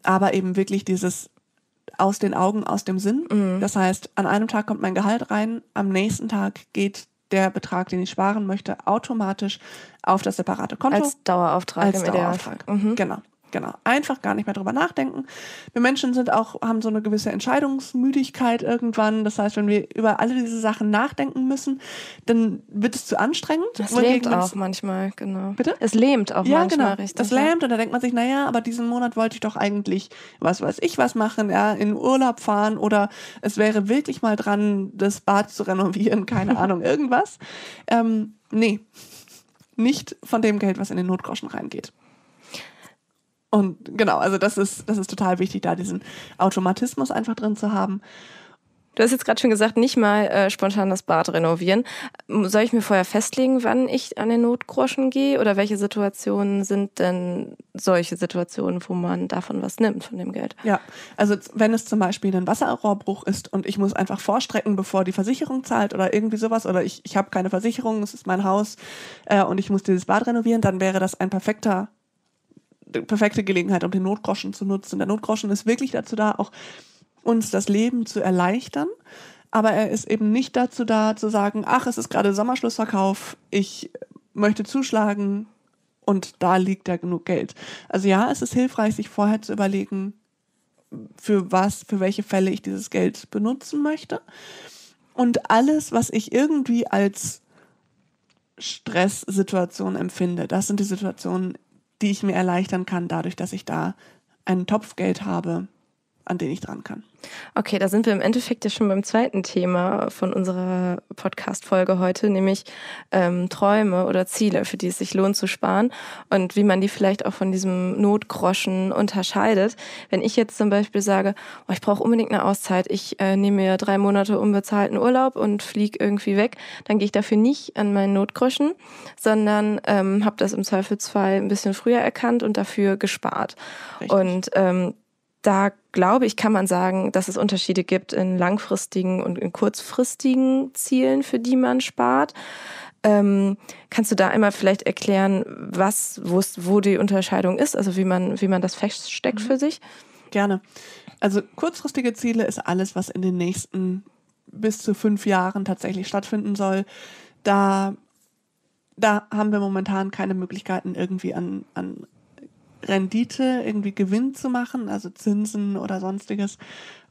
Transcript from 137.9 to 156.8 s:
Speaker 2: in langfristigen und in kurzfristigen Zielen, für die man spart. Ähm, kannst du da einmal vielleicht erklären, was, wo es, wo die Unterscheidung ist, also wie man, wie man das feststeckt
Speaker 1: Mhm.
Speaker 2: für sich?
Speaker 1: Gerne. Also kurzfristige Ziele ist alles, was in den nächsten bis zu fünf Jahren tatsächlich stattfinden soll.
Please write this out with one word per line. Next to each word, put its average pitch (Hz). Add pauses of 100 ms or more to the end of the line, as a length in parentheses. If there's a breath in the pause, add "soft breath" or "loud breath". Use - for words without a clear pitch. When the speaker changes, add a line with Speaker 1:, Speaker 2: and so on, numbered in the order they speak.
Speaker 2:
in 185
langfristigen 185
und 175
in 180
kurzfristigen 262
Zielen, 262
für 262
die 247
man 254
spart. 254 (680 loud breath)
Ähm, 202 (320 loud breath)
kannst 220
du 214
da 190
einmal 202
vielleicht 196
erklären, 196
was, -
wo 175
es, 185
wo 196
die 196
Unterscheidung 190
ist, -
also 190
wie 190
man, 185
wie 196
man 185
das 185
feststeckt -
Speaker 1:
Mhm. -
Speaker 2:
für 254
sich? 294 (500 loud breath)
Speaker 1:
Gerne. 202 (580 loud breath)
Also 202 (160)
kurzfristige 277
Ziele 233
ist -
alles, 185
was 190
in 185
den 185
nächsten 185 (420)
bis 214
zu 208
fünf 208
Jahren 196
tatsächlich 190
stattfinden 208
soll. 196 (580 loud breath)